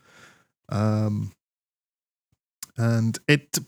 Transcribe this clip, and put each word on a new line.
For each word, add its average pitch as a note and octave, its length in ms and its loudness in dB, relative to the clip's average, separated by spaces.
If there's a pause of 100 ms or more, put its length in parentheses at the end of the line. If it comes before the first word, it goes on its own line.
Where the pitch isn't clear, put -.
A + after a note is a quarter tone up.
(680)
Um, G#2+ 640 0 (1400)
and A2+ 500 0
it - 400 2